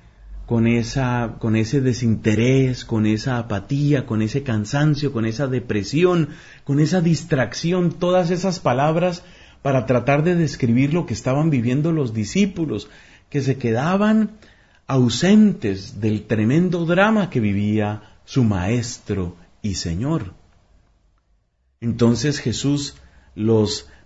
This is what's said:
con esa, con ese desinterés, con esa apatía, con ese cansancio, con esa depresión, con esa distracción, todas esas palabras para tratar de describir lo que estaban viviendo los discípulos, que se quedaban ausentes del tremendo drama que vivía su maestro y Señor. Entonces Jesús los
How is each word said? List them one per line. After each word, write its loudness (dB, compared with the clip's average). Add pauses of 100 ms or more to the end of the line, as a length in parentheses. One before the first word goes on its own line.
(460)
con 2
esa, 0
con 0
ese 0
desinterés, 0
con 0
esa 0
apatía, -2
con -2
ese -2
cansancio, 0
con -2
esa -4
depresión, 0 (340)
con 0
esa 2
distracción, 0
todas 0
esas -2
palabras 0 (380)
para 0
tratar 2
de 2
describir 2
lo 0
que -6
estaban 0
viviendo 0
los -2
discípulos, -2 (400)
que -2
se 0
quedaban 0 (560)
ausentes 2
del 0
tremendo 0
drama 2
que -2
vivía 0 (240)
su 0
maestro -2 (240)
y -4
Señor. -4 (1500)
Entonces 2
Jesús -2 (400)
los 0 (180)